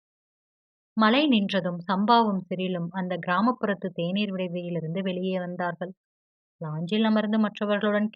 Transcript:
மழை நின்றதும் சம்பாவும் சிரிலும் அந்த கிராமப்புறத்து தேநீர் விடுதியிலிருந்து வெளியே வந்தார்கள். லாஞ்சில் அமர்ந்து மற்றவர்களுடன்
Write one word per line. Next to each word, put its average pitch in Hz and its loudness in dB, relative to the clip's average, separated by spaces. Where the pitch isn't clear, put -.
மழை 226 4
நின்றதும் 190 2
சம்பாவும் 208 4
சிரிலும் 180 -4
அந்த 180 -4
கிராமப்புறத்து 196 0
தேநீர் 196 -2
விடுதியிலிருந்து 175 -4
வெளியே 185 -2
வந்தார்கள். 175 -6
லாஞ்சில் 170 -2
அமர்ந்து 220 2
மற்றவர்களுடன் 208 0